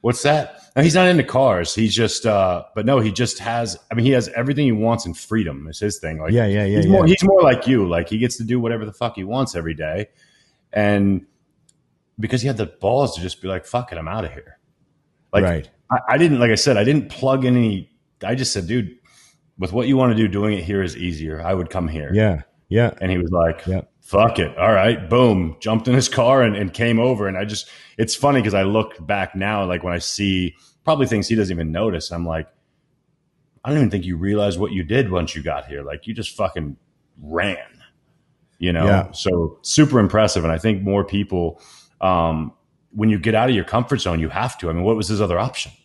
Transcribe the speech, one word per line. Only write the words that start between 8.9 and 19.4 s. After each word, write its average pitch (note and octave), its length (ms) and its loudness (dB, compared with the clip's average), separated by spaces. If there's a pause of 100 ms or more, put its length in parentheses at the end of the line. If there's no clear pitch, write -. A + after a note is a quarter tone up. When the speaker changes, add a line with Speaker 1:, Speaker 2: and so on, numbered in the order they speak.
Speaker 1:
fuck A#2 240 -6
he F#2+ 80 -8
wants B2 300 -4
every E2 200 -4
day. E2+ 340 -6 (640)
And G2+ 540 2 (920)
because A2+ 240 -2
he B2+ 40 -2
had C3 100 -2
the G#2 100 -2
balls B2 500 0
to E2 40 -10
just F2+ 220 -10
be F#2 60 -8
like, F#2 180 -6
"Fuck A#2+ 260 -6
it, E2+ 60 -10
I'm D#2+ 100 -8
outta F#2+ 200 -6
here." - 300 -18 (760)
Like, G2 120 2
Speaker 2:
Right. E2+ 260 -4 (200)
Speaker 1:
I, B2+ 80 0 (160)
I C#3+ 40 2
didn't, D#3 200 4
like A#2+ 120 4
I A2 40 4
said, B2 220 2
I G#2 80 2
didn't D3+ 240 2
plug C3 360 -2
in B2 120 4
any, G#2+ 340 0 (320)
I A2 120 -4
just C3 180 -4
said, F#2+ 140 -6
"Dude, G2+ 300 -4 (640)